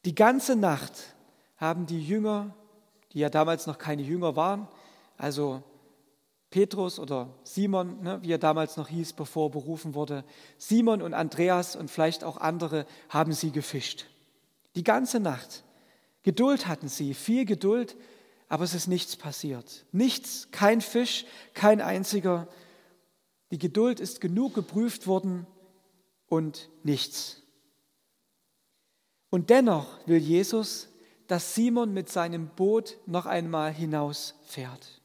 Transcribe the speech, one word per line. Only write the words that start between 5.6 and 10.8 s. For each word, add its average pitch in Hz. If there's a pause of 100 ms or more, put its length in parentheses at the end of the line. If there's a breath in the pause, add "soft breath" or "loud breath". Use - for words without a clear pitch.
Petrus 190
oder 131 (140)
Simon, 190
ne, 185
wie 170
er 160
damals 156
noch 151
hieß, 165
bevor 156
er 139
berufen 151
wurde, 143 (360 loud breath)
Simon 226